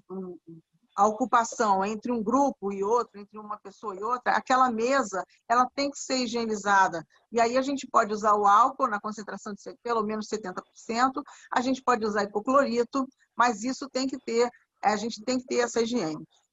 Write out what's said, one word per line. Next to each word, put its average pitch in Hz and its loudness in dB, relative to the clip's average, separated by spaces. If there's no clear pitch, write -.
um, 180 -14
a 196 4
ocupação 220 0
entre 220 -6
um 233 -2
grupo 220 0
e 196 -4
outro, 214 -2
entre 208 -20
uma 208 -12
pessoa 196 -14
e 185 -10
outra, 233 -2
aquela 254 2
mesa, 226 0
ela 247 2
tem 277 -2
que - -14
ser 262 -2
higienizada. 202 0
E 226 0
aí 233 2
a 262 2
gente 269 -4
pode 226 2
usar 214 2
o 208 4
álcool 247 6
na 208 -2
concentração 208 -10
de 202 -16
se-, - -16
pelo 240 0
menos 214 -4
setenta 202 -6
por - -14
cento, 262 0
a 247 2
gente 254 -2
pode 233 2
usar 208 0
hipoclorito, 240 2
mas 226 2
isso 262 -6
tem 262 -2
que 262 -8
ter, 240 0
a 208 2
gente 214 -6
tem 254 0
que 247 -10
ter 240 -4
essa 233 0
higiene. 180 -2